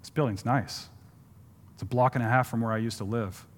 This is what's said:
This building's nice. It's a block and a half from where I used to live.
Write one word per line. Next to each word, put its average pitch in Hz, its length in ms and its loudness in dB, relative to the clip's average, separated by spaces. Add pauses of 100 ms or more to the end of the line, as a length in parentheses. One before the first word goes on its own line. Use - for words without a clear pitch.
This - 100 -16
building's 123 360 0
nice. 120 420 0 (840)
It's - 80 -10
a - 40 -6
block 127 280 4
and 123 100 0
a 110 40 0
half 127 200 4
from 113 140 -2
where 113 100 0
I 110 60 0
used 110 200 -4
to 104 60 -6
live. 104 420 -4 (120)